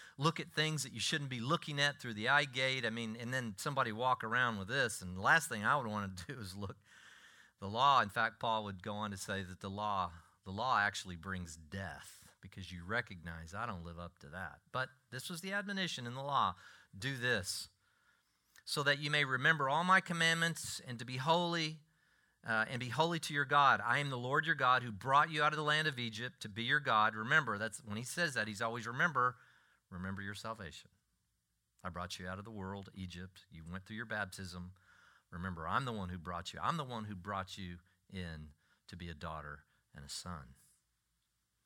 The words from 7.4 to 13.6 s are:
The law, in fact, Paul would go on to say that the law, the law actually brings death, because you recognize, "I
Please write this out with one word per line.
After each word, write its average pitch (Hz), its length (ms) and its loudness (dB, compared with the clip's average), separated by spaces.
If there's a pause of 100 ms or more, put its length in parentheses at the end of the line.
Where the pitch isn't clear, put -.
The 98 80 -6
law, 127 340 6
in 107 60 2
fact, 113 320 0
Paul 110 240 0
would 95 180 -6
go 104 120 -4
on 104 180 -4
to 95 40 -8
say 95 260 -4
that 90 180 -10
the 101 100 -6
law, 98 400 -2 (360)
the 95 40 -8
law 113 300 2
actually 101 360 0
brings 85 400 -6 (140)
death, 90 480 -8 (220)
because 92 320 -12
you 90 140 -10
recognize, 85 680 -6
"I 113 120 -6